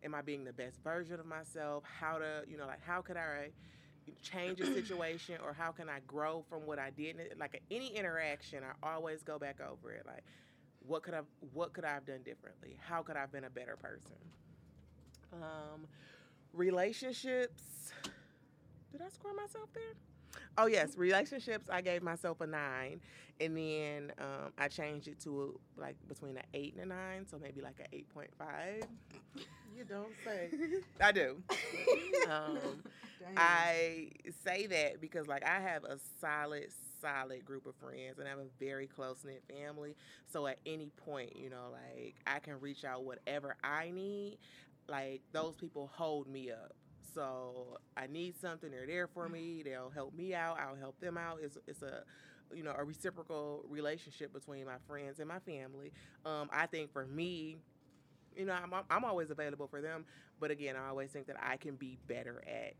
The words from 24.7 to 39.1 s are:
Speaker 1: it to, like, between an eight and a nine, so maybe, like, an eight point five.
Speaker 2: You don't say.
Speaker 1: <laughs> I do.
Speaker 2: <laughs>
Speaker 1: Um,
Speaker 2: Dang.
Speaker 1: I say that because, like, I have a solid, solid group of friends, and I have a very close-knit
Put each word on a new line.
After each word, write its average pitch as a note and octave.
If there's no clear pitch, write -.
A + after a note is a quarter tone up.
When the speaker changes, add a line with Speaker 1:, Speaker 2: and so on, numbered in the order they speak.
Speaker 1:
it D3
to, C#3
like, C#3
between C#3
an -
eight C#3+
and F#3
a -
nine, F#3+
so D#3
maybe, C#3
like, C3+
an -
eight C#3+
point D3+
five. E3
Speaker 2:
You A#3+
don't G3+
say. F#3+
Speaker 1:
<laughs> -
I G#3
do. D#3
Speaker 2:
<laughs> -
Speaker 1:
Um, D#3
Speaker 2:
Dang. F#3
Speaker 1:
I E3
say F#3+
that D#3
because, D#3+
like, C#3
I F3
have F3
a C#3
solid, D3
solid C3
group C3+
of C3+
friends, C3
and C#3
I C#3
have C#3
a C3+
very C3+
close-knit C3